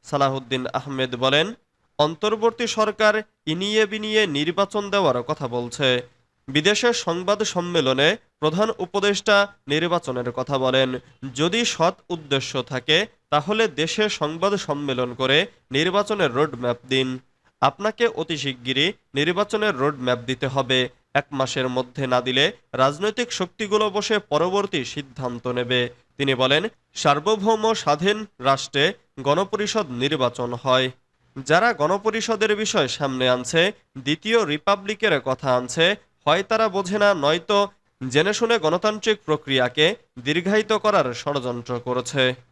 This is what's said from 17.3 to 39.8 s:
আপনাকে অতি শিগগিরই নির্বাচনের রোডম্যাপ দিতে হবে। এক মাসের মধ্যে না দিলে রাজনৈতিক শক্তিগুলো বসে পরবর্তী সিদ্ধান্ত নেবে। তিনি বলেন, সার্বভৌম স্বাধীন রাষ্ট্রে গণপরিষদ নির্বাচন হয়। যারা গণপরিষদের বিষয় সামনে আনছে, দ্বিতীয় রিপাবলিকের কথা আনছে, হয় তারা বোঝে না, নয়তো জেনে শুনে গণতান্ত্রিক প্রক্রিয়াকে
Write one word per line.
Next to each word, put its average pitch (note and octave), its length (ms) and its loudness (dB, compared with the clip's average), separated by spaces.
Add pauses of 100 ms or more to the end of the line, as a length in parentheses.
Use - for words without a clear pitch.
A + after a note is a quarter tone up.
আপনাকে G#3 420 0 (120)
অতি D#3+ 220 -4
শিগগিরই C3 500 0 (260)
নির্বাচনের G3+ 640 0
রোডম্যাপ B2+ 480 0
দিতে B2+ 240 -4
হবে। B2+ 300 0 (360)
এক C#3+ 180 0
মাসের C3 360 -2
মধ্যে B2+ 380 -4
না B2+ 140 2
দিলে B2+ 240 2 (300)
রাজনৈতিক F3 580 0
শক্তিগুলো G#3 580 -2
বসে G#3 260 -2 (120)
পরবর্তী F#3 560 0
সিদ্ধান্ত B2+ 640 -8
নেবে। B2 320 0 (340)
তিনি C#3 200 -2
বলেন, C3 280 2 (340)
সার্বভৌম G3+ 680 2 (100)
স্বাধীন F3 440 0 (220)
রাষ্ট্রে C3+ 440 0 (360)
গণপরিষদ G3 680 0 (140)
নির্বাচন B2+ 540 0
হয়। C3 320 2 (500)
যারা D#3+ 360 2
গণপরিষদের G#3 840 0
বিষয় G3+ 320 0
সামনে C3 400 -2
আনছে, B2+ 320 2 (380)
দ্বিতীয় D#3+ 460 0
রিপাবলিকের G3 800 0
কথা C3 340 -2
আনছে, B2+ 280 0 (380)
হয় E3 220 2
তারা A3 240 2
বোঝে F#3+ 300 -2
না, G3+ 160 6
নয়তো E3+ 440 2 (420)
জেনে C#3+ 340 2
শুনে A#3 240 2
গণতান্ত্রিক G#3 680 0
প্রক্রিয়াকে C3+ 600 2 (380)